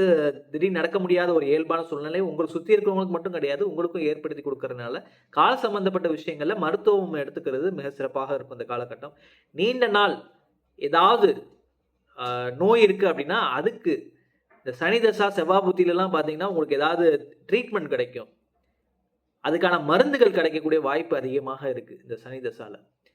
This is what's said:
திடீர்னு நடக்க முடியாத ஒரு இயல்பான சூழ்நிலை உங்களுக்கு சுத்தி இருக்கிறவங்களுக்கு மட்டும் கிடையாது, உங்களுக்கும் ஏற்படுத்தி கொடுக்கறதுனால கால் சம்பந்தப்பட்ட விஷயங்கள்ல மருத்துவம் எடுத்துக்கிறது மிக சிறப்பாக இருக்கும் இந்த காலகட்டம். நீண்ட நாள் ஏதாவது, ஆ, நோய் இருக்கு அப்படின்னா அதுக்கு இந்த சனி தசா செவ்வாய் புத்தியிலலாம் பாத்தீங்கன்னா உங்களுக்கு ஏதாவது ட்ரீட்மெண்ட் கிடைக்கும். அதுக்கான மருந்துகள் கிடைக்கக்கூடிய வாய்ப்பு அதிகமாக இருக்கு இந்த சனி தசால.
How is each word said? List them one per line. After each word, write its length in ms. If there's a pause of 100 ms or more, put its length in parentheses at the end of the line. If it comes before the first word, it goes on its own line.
(520)
திடீர்னு 240
நடக்க 240
முடியாத 340
ஒரு 120
இயல்பான 380
சூழ்நிலை 360
உங்களுக்கு 360
சுத்தி 200
இருக்கிறவங்களுக்கு 340
மட்டும் 220
கிடையாது, 380
உங்களுக்கும் 320
ஏற்படுத்தி 420
கொடுக்கறதுனால 600 (240)
கால் 280
சம்பந்தப்பட்ட 520
விஷயங்கள்ல 480
மருத்துவம் 560
எடுத்துக்கிறது 580
மிக 180
சிறப்பாக 440
இருக்கும் 260
இந்த 160
காலகட்டம். 380 (380)
நீண்ட 360
நாள் 360 (520)
ஏதாவது, 720 (720)
ஆ, 320
நோய் 320
இருக்கு 260
அப்படின்னா 320 (100)
அதுக்கு 640 (440)
இந்த 140
சனி 260
தசா 300
செவ்வாய் 340
புத்தியிலலாம் 540
பாத்தீங்கன்னா 300
உங்களுக்கு 300
ஏதாவது 640 (140)
ட்ரீட்மெண்ட் 360
கிடைக்கும். 420 (1120)
அதுக்கான 400
மருந்துகள் 480
கிடைக்கக்கூடிய 500
வாய்ப்பு 360
அதிகமாக 520
இருக்கு 320
இந்த 140
சனி 220
தசால. 460 (320)